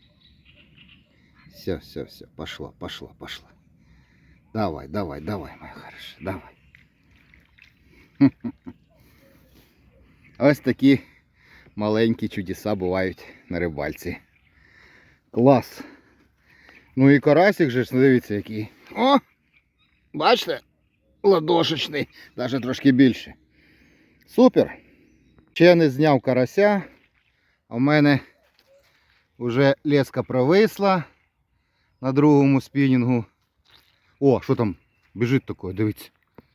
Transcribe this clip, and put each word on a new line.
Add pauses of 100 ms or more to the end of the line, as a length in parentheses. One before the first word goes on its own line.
(1500)
Все,
все,
все. (100)
Пошла,
пошла, (100)
пошла. (1040)
Давай,
давай,
давай,
моя
хороша,
давай. (1700)
<laughs> (2000)
Ось
такі (760)
маленькі
чудеса
бувають (240)
на
рибальці. (1120)
Клас. (1160)
Ну
і
карасик
же
ж,
дивіться,
який. (280)
О! (960)
Бачите? (640)
ладошечний, (280)
навіть
трошки
більше. (920)
Супер! (720)
Ще
не
зняв
карася, (840)
а
в
мене (1160)
вже (100)
леска
провисла (960)
на
другому
спінінгу. (960)
О,
що
там (380)
біжить
таке,
дивіться. (440)